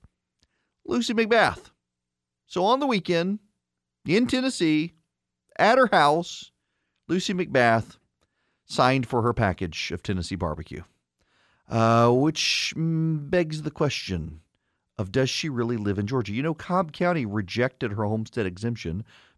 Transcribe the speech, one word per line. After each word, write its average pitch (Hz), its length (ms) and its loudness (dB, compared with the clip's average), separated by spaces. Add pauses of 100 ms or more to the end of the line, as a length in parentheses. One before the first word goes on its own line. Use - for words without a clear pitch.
(840)
Lucy 240 280 -2
McBath. 214 580 2 (760)
So 180 180 0
on 262 160 4
the 294 60 0
weekend, 185 520 0 (680)
in 214 180 4
Tennessee, 170 720 0 (640)
at 220 180 6
her 254 140 4
house, 160 600 2 (560)
Lucy 185 260 -2
McBath 120 640 2 (680)
signed 131 420 2
for 120 140 0
her 117 120 0
package 92 580 -2
of 85 100 -8
Tennessee 95 340 -4
barbecue, 80 460 -6 (880)
uh, 113 400 4
which, - 640 0
mm, 160 540 -2
begs 160 320 -2
the 147 80 -6
question 85 720 -4 (580)
of, 98 140 -6
does 131 180 0
she - 200 -6
really 120 280 -2
live 101 220 -2
in 101 80 -2
Georgia? 113 260 -2
You 120 80 -4
know, 156 140 -2
Cobb 175 360 -2
County 170 340 0
rejected 110 640 -2
her 104 140 -2
homestead 110 420 -2
exemption, 98 560 -6 (340)